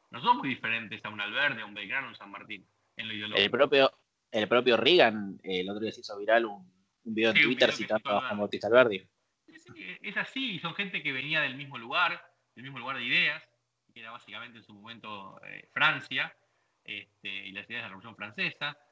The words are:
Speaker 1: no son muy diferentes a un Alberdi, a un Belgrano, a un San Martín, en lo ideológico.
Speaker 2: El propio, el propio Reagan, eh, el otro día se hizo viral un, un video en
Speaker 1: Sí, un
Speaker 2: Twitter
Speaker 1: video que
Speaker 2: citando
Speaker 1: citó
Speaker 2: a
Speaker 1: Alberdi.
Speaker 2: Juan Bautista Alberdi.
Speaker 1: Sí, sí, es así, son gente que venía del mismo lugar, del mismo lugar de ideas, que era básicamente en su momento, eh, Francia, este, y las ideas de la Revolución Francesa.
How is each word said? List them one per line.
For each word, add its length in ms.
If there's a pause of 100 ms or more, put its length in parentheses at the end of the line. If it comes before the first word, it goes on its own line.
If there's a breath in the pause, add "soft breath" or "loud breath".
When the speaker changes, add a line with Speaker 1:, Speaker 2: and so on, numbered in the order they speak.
(100)
Speaker 1:
no 100
son 180
muy 120
diferentes 540
a 40
un 120
Alberdi, 420
a 40
un 80
Belgrano, 320
a 40
un 60
San 140
Martín, 340 (320)
en 120
lo 60
ideológico. 300
Speaker 2:
El 60
propio, 420 (380)
el 160
propio 300
Reagan, 680
eh, 180
el 100
otro 120
día 80
se 120
hizo 160
viral 260
un, 260 (340)
un 100
video 160
en 60
Speaker 1:
Sí, 60
un 60
Speaker 2:
Twitter 220
Speaker 1:
video 80
que 40
Speaker 2:
citando 180
Speaker 1:
citó 100
Speaker 2:
a 80
Speaker 1:
Alberdi. 100
Speaker 2:
Juan 100
Bautista 300
Alberdi. 400 (380)
Speaker 1:
Sí, 120
sí, 440
es 160
así, 400
son 160
gente 280
que 100
venía 280
del 160
mismo 220
lugar, 440 (320)
del 100
mismo 140
lugar 200
de 60
ideas, 380 (520)
que 60
era 100
básicamente 480
en 60
su 100
momento, 720
eh, 260
Francia, 600 (520)
este, 440 (180)
y 60
las 160
ideas 100
de 40
la 60
Revolución 260
Francesa. 600 (160)